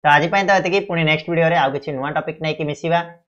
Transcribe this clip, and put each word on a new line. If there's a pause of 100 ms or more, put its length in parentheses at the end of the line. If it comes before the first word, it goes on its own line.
ତ
ଆଜି
ପାଇଁ
ତ
ଏତିକି।
ପୁଣି
ନେକ୍ସଟ
ଭିଡ଼ିଓରେ
ଆଉ
କିଛି
ନୂଆ
ଟପିକ
ନେଇକି
ମିଶିବା। (300)